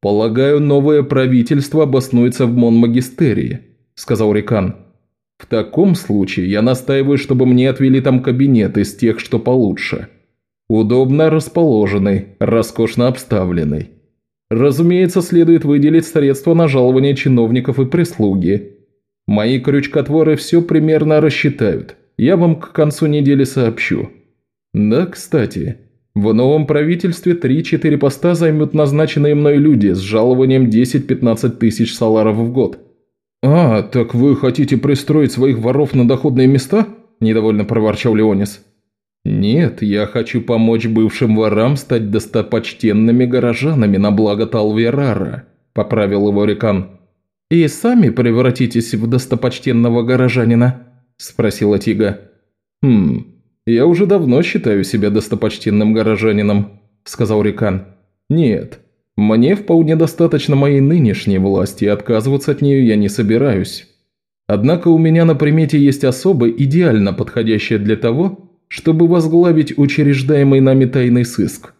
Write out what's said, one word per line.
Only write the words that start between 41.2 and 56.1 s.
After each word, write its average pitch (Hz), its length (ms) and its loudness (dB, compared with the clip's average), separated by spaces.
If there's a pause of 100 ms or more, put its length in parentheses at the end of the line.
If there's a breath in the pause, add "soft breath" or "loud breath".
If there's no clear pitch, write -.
ворам 110 400 0
стать 117 340 -4
достопочтенными 110 1160 0
горожанами 120 720 0
на 101 140 2
благо 104 340 0
Талверара», 113 1000 -2 (300)
поправил 104 560 0
его 101 160 0
Рикан. 101 540 -4 (520)
«И 170 160 2
сами 220 440 2
превратитесь 120 840 0
в 113 140 -4
достопочтенного 120 960 -2
горожанина?» – 120 840 0 (300)
спросила 104 640 -2
Тига. 104 420 -2 (600)
«Хм, 95 440 0 (400)
я 117 200 2
уже 175 200 2
давно 170 360 2
считаю 104 440 -2
себя 104 240 -2
достопочтенным 107 840 -2
горожанином», – 107 840 0 (240)